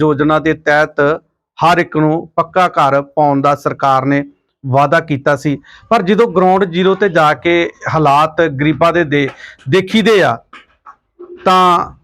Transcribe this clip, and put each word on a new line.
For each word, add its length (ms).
ਯੋਜਨਾ 380
ਦੇ 160
ਤਹਿਤ 680
ਹਰ 240
ਇੱਕ 180
ਨੂੰ 400
ਪੱਕਾ 320
ਘਰ 340
ਪਾਉਣ 380
ਦਾ 140
ਸਰਕਾਰ 500
ਨੇ 200
ਵਾਅਦਾ 340
ਕੀਤਾ 360
ਸੀ, 220
ਪਰ 140
ਜਦੋਂ 300
ਗਰਾਊਂਡ 320
ਜ਼ੀਰੋ 300
ਤੇ 140
ਜਾ 260
ਕੇ 360
ਹਾਲਾਤ 480
ਗਰੀਬਾਂ 500
ਦੇ 120
ਦੇ-, 240
ਦੇਖੀਦੇ 540
ਆ 160
ਤਾਂ 580